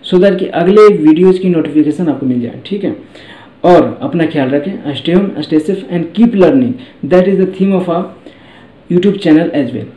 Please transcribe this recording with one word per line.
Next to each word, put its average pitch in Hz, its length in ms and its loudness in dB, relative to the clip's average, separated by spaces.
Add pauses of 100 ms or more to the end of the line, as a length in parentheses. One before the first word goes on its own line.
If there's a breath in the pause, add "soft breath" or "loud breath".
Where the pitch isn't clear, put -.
(120)
so 185 140 4
that 185 140 2
कि - 60 -4
अगले 208 420 4
वीडियोज़ 180 520 4
की 185 100 0
नोटिफिकेशन 151 580 0
आपको 135 180 -4
मिल 123 160 -2
जाए, 117 240 -10
ठीक 196 180 -8
है। 170 120 -4 (680 loud breath)
और 170 380 2
अपना 160 240 -4
ख्याल 143 240 -2
रखें, 143 460 -6
stay 165 200 -4
home, 190 320 -2
stay 156 220 0
safe 185 220 -6
and 170 120 -4 (160)
keep 233 120 4
learning, 139 420 2 (400 loud breath)
that 180 140 4
is 196 80 0
the 185 120 0
theme 190 320 -2
of 180 100 -6
our 170 140 -4 (880 loud breath)
YouTube 190 260 2
channel 160 320 2
as 139 180 -2
well। 110 300 -10